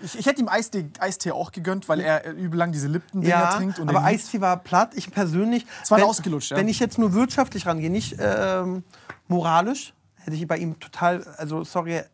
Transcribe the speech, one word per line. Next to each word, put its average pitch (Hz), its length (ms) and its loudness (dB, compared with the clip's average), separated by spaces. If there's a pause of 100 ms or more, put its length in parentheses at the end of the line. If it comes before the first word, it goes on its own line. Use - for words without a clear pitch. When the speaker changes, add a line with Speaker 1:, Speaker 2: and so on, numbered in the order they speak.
Speaker 1:
ich, 202 160 -10
ich - 80 -6
hätte 285 140 2
ihm 226 80 0
Eistee, 196 400 -2 (100)
Eistee 185 340 -2
auch 170 200 -6
gegönnt, 185 360 -4
weil 156 120 2
er, 156 240 2
äh, 165 60 -8
übel 170 280 -4
lang 170 140 0
diese 143 160 -2
Lipton-Dinger 175 500 -2
Speaker 2:
Ja, 175 180 4
Speaker 1:
trinkt 190 220 -2
und 160 100 -2
Speaker 2:
aber 170 120 4
Speaker 1:
er 165 100 4
liebt 214 140 2
Speaker 2:
Eistee 214 160 -4
war 180 160 2
platt. 180 380 2
Ich 185 160 -8
persönlich, 208 560 0 (160)
Speaker 1:
Es - 80 -4
war 214 80 8
Speaker 2:
wenn, 196 60 8
Speaker 1:
ausgelutscht, 175 480 0
ja. 139 40 -2
Speaker 2:
wenn 196 120 2
ich 220 100 0
jetzt - 200 0
nur 214 140 4
wirtschaftlich 247 540 0
rangehe, 160 240 -2
nicht, 214 280 -2
ähm, 185 640 0 (460)
moralisch, 180 640 2 (240)
hätte 156 200 -8
ich 165 100 -6
bei 160 120 -2
ihm 165 220 -6
total, - 440 -2 (120)
also 156 280 -6
sorry, 165 380 -4 (120)